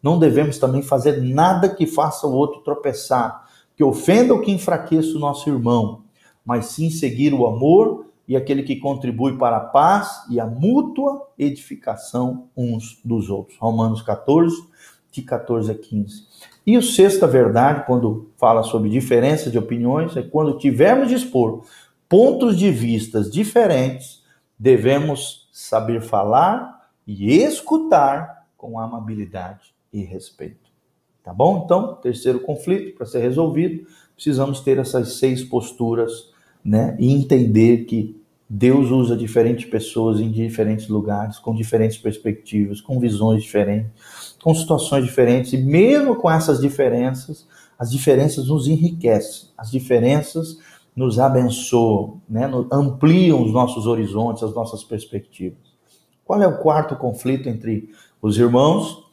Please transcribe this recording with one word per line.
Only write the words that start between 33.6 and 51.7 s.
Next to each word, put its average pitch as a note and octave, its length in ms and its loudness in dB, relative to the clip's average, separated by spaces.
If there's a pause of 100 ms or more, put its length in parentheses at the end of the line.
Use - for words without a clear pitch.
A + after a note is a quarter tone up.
precisamos C#3 460 -2
ter C3+ 180 2
essas B2+ 360 -4
seis C3 280 -2
posturas, A#2 880 -4 (320)
né? G#2+ 360 0
E B2 120 2
entender A#2+ 760 4
que G#2+ 340 -6 (300)
Deus B2 400 2
usa B2 260 2
diferentes A#2 500 0
pessoas A2 540 -2
em A2+ 100 -2
diferentes A2 580 -4
lugares, G#2 500 -4
com A#2 160 -6
diferentes A2 440 0
perspectivas, G#2 840 -4
com C3 180 -6
visões A2 440 2
diferentes, - 1000 -4
com E3 120 2
situações D#3+ 500 -2
diferentes. B2 480 2
E C3 60 -2
mesmo A3 580 4
com F3 140 0
essas D#3+ 300 2
diferenças, C3 840 -2 (320)
as A#2 120 -6
diferenças C3+ 580 2
nos C#3+ 180 0
enriquecem, D#3 880 0
as A2 140 -14
diferenças C3 880 0 (380)
nos B2 220 -2
abençoam, A#2+ 1120 0